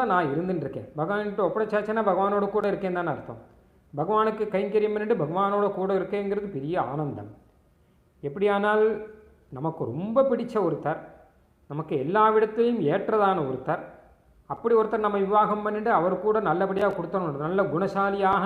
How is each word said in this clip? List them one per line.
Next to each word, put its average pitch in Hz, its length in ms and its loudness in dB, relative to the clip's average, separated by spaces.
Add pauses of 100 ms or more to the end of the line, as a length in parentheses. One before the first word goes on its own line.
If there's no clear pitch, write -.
நான் 180 280 2
இருந்துட்டு 170 320 -2
இருக்கேன். 113 300 -10
பகவான் 196 280 -2
கிட்ட 208 240 -2
ஒப்படைச்சாச்சுன்னா 214 600 0
பகவானோட 202 420 2
கூட 202 180 0
இருக்கேன் 190 260 -2
தானே 175 160 -2
அர்த்தம். 117 320 -8 (560)
பகவானுக்கு 214 500 0
கைங்கரியம் 208 480 0
பண்ணிட்டு 208 300 0
பகவானோட 196 480 0
கூட 185 200 -2
இருக்கேங்கிறது 202 580 -2
பெரிய 147 300 -6
ஆனந்தம். 120 500 -6 (920)
எப்படியானால் 202 640 2 (640)
நமக்கு 151 360 -6
ரொம்ப 190 360 0
பிடிச்ச 240 340 0
ஒருத்தர், 160 460 0 (680)
நமக்கு 151 280 -6
எல்லா 185 340 2
விடத்திலையும் 220 500 2
ஏற்றதான 190 580 2
ஒருத்தர், 147 440 -4 (600)
அப்படி 233 300 0
ஒருத்தர் 214 300 2
நம்ம 202 120 0
விவாகம் 208 460 2
பண்ணிட்டு 214 280 -2
அவர் 185 280 2
கூட 214 200 2
நல்லபடியா 190 480 0
கொடுத்தணும், 170 500 -2
நல்ல 175 260 0
குணசாலியாக 196 840 0